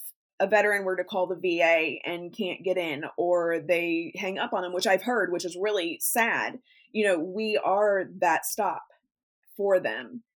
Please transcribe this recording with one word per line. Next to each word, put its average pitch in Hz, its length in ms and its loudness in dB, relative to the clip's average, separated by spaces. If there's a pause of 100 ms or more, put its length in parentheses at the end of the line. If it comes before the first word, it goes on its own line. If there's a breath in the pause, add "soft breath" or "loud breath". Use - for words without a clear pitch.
(400)
a 196 80 2
veteran 202 360 4
were 185 120 0
to 180 80 -2
call 185 240 -2
the 180 120 -4
V 175 220 2
A 165 420 4
and 175 320 -8
can't 180 280 -6
get 180 120 0
in, 160 280 -4 (120)
or 170 440 2
they 170 560 0
hang 190 220 -6
up 240 140 -2
on 196 100 -2
them, 180 100 -6
which 185 160 0
I've 190 140 4
heard, 214 280 0
which 175 140 -2
is 175 160 -8
really 190 400 -2
sad, 185 580 0 (320 soft breath)
you 214 160 0
know, 180 140 2
we 208 420 -2
are 196 440 2 (140)
that 170 260 2
stop 190 360 -2 (720)
for 202 220 4
them 120 460 -4 (120)